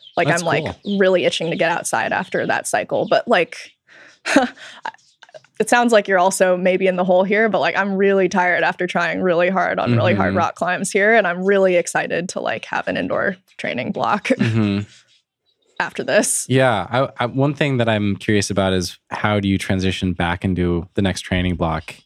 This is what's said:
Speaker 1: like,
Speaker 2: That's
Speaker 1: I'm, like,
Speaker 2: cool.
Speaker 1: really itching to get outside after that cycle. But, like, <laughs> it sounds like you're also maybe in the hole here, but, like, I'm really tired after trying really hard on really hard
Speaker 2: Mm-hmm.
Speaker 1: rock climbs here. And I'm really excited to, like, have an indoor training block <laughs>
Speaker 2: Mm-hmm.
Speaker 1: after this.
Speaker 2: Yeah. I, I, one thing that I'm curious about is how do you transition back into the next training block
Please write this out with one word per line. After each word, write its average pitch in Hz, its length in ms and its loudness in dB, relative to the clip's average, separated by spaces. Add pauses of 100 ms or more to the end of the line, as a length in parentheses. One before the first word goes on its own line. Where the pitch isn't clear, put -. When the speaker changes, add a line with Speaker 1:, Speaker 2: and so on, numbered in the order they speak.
(180)
Speaker 1:
like, 165 120 2
Speaker 2:
That's 170 120 2
Speaker 1:
I'm, 170 60 -4
like, 156 160 0 (200)
Speaker 2:
cool. 202 140 -2
Speaker 1:
really 185 280 4
itching 170 260 -2
to 151 60 -4
get 165 140 2
outside - 420 -2
after 180 340 -4
that - 200 -2
cycle. 110 400 -2
But, - 200 2
like, - 440 -2 (520)
<laughs> - 120 -2 (1200)
it - 100 -2
sounds 240 240 4
like 208 140 4
you're 196 120 2
also 185 380 2
maybe 185 300 2
in 185 100 2
the 180 60 0
hole 185 200 4
here, 208 240 2
but, 190 120 0
like, 156 180 0
I'm 196 180 -2
really 196 320 2
tired 180 360 0
after 180 240 -2
trying 175 340 -2
really 180 280 2
hard 185 300 -2
on 120 160 0
really 107 180 2
hard 104 160 0
Speaker 2:
Mm-hmm. - 80 -2
Speaker 1:
rock 165 180 -2
climbs 175 360 -4
here. 208 240 2
And 214 120 4
I'm 175 180 -4
really 190 300 4
excited 165 540 -2
to, - 120 -8
like, 117 240 -6
have - 220 -4
an - 100 -4
indoor 131 400 -2 (200)
training - 360 -6
block 117 340 -2
<laughs> - 20 -6
Speaker 2:
Mm-hmm. 110 500 2 (1000)
Speaker 1:
after - 240 -4
this. - 460 0
Speaker 2:
Yeah. 123 400 4
I, 127 340 -2
I, - 40 0
one 135 260 0
thing 139 240 0
that 117 100 2
I'm 104 300 0
curious 104 320 0
about 95 240 0
is 92 240 -2 (140)
how 104 280 0
do 98 80 -2
you 98 100 2
transition 92 560 -2
back 87 300 -2
into 87 520 -2
the 104 60 -2
next 92 200 -2
training 90 340 -2
block 82 400 -4 (100)